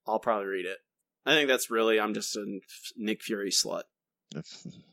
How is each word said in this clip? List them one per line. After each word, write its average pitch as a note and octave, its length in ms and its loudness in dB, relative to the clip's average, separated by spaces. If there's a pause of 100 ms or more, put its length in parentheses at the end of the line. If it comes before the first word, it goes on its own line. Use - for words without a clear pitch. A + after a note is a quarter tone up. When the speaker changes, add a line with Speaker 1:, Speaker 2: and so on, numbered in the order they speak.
Speaker 1:
I'll A2 120 0
probably G#2 280 0
read F#2+ 180 -2
it. F#2+ 120 -6 (480)
I C3+ 100 4
think D3 120 4
that's B2+ 240 2
really, A2+ 280 4
I'm G#2+ 140 0
just G#2+ 220 -4
a G#2 100 -6 (520)
Nick G#2+ 260 -2
Fury G2+ 280 -2
slut. - 320 0 (520)
Speaker 2:
If, - 300 -12 (280)